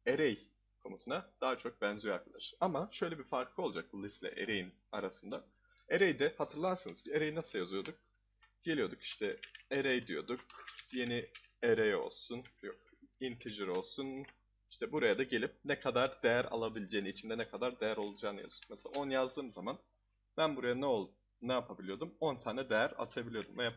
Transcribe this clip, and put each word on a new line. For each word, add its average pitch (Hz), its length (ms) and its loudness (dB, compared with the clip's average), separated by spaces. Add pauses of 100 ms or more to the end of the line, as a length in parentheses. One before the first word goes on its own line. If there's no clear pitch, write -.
array 135 300 6 (420)
komutuna 131 500 -6 (100)
daha 127 180 2
çok - 220 -6
benziyor 104 340 2
arkadaşlar. - 460 -8
Ama 175 320 2
şöyle 165 260 -2
bir 135 60 -12
farkı 127 380 -2
olacak 90 300 -4
bu 101 120 -8
list - 180 -10
ile - 220 -4
array'in 95 300 -2 (180)
arasında. 104 520 -6 (460)
Array'de 160 480 4
hatırlarsınız 156 640 -2
ki 147 140 -4
array 151 180 0
nasıl 156 240 -4
yazıyorduk? 95 360 -4 (680)
Geliyorduk 147 400 0
işte - 380 -4 (320)
array 135 340 2
diyorduk, 92 340 -4 (520)
yeni 120 360 0 (360)
array 110 300 6
olsun, - 480 -4 (200)
yok, - 140 -10 (440)
integer 117 460 -4
olsun. 131 560 -2 (480)
İşte - 220 -6
buraya 117 260 6
da 135 40 2
gelip 127 320 0 (100)
ne 139 160 0
kadar 131 420 2
değer 120 220 6
alabileceğini, 110 640 -2
içinde 113 300 -4
ne 113 100 -2
kadar 123 320 -4
değer 110 160 2
olacağını 104 440 -4
yazıyorduk. - 300 -14
Mesela - 260 -12
on 139 140 0
yazdığım 131 400 0
zaman 95 280 -6 (580)
ben 156 200 4
buraya 123 180 2
ne 135 120 0
ol-, 107 240 2 (320)
ne 120 100 0
yapabiliyordum? 120 680 -4
On 147 160 2
tane 123 340 -4
değer 113 280 4
atabiliyordum. 117 600 -4
Veya 117 180 0